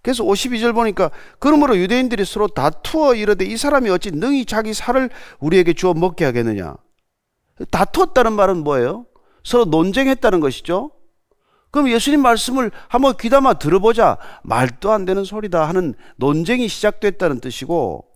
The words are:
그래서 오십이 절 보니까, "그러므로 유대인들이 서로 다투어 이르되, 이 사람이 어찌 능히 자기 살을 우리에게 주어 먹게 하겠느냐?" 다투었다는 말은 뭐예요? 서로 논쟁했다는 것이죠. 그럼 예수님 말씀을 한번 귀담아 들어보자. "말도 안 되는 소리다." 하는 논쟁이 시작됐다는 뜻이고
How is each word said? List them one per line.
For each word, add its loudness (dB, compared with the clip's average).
그래서 -2
오십이 -2
절 2
보니까, 0
"그러므로 4
유대인들이 0
서로 -2
다투어 0
이르되, 0
이 -6
사람이 0
어찌 -2
능히 -2
자기 -4
살을 -2
우리에게 2
주어 0
먹게 0
하겠느냐?" -2
다투었다는 2
말은 2
뭐예요? -2
서로 2
논쟁했다는 2
것이죠. -2
그럼 2
예수님 2
말씀을 0
한번 2
귀담아 2
들어보자. 2
"말도 -2
안 0
되는 -2
소리다." -2
하는 -2
논쟁이 0
시작됐다는 -2
뜻이고 -6